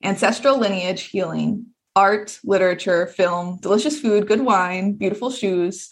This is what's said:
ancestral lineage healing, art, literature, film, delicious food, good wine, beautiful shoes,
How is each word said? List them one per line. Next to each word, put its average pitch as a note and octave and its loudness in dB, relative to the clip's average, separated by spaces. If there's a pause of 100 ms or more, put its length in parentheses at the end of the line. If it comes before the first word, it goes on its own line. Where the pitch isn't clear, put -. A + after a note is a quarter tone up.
ancestral A#3 2
lineage F#3+ -2
healing, E3 -4 (300)
art, G#3 2
literature, F3+ 2
film, F3 -2
delicious B3 0
food, G#3 2
good G#3+ 2
wine, F#3+ 0
beautiful G#3 -4
shoes, F#3 -4